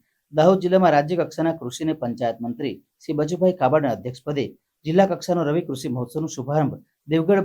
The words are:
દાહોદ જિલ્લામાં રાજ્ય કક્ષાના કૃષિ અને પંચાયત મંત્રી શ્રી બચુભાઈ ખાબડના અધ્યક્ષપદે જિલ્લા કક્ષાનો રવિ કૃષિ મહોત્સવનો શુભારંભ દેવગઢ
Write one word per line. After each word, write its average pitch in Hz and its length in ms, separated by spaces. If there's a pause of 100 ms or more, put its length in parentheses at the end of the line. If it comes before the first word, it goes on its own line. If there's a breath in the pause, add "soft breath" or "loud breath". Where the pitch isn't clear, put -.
(340)
દાહોદ 175 280
જિલ્લામાં 180 340
રાજ્ય 151 260
કક્ષાના 160 380
કૃષિ 120 240
અને 156 120
પંચાયત 120 480
મંત્રી 120 320 (240)
શ્રી 156 200
બચુભાઈ 175 400
ખાબડના 139 380
અધ્યક્ષપદે 131 480 (400)
જિલ્લા 190 260
કક્ષાનો 170 380
રવિ 160 180
કૃષિ 127 280
મહોત્સવનો 123 320
શુભારંભ 139 500 (300)
દેવગઢ 165 380